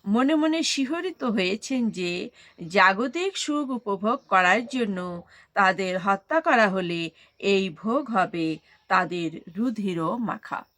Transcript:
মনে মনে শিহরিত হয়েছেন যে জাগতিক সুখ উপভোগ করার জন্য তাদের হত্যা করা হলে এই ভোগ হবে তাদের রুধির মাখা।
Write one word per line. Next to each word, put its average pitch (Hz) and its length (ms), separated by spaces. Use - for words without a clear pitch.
মনে 254 300
মনে 311 280
শিহরিত 330 600
হয়েছেন 220 640
যে 180 400
জাগতিক 208 720
সুখ 294 320
উপভোগ 214 480
করার 185 380
জন্য 185 580
তাদের 190 460
হত্যা 196 420
করা 247 280
হলে 175 400
এই 196 300
ভোগ 220 420
হবে 175 360
তাদের 175 400
রুধির 208 420
মাখা। - 420